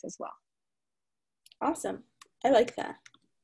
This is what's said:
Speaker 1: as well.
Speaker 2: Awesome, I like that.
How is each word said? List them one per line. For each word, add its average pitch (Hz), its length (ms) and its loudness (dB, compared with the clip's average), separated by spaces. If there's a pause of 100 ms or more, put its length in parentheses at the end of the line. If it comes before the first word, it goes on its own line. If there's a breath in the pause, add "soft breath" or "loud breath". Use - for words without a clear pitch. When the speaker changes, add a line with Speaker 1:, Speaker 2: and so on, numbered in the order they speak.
Speaker 1:
as - 120 -12
well. - 160 -10 (1300)
Speaker 2:
Awesome, - 420 -4 (420)
I 262 40 4
like 240 280 4
that. - 180 -8 (480)